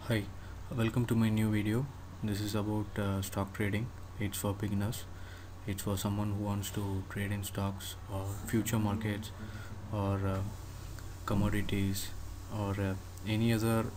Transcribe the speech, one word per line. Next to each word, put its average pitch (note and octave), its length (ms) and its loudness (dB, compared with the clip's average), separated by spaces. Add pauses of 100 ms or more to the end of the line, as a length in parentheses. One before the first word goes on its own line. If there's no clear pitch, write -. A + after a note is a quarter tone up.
Hi, A2 140 2 (520)
welcome A2+ 300 2
to A#2 100 4
my A2+ 140 6
new A2 200 4
video. G#2+ 360 4 (360)
This G#2 200 0
is G#2 140 -2
about, G#2+ 440 0
uh, G2 220 2
stock G2 320 -2
trading. G#2 340 0 (320)
It's G2+ 180 0
for G#2 160 0
beginners. G2+ 520 0 (600)
It's G2 180 -2
for G2+ 120 2
someone G#2 380 2
who G#2 100 0
wants G2+ 280 0
to G2 380 -2
trade G2+ 220 -2
in G2+ 140 -2
stocks G2 500 -2 (160)
or F#2+ 140 -2 (200)
future A2+ 340 2
markets G#2 520 0 (600)
or, G2 340 2
uh, F#2+ 120 2 (840)
commodities G2+ 840 2 (440)
or, G2+ 180 0 (160)
uh, F#2+ 80 2 (300)
any A2 280 4
other A2+ 320 4 (120)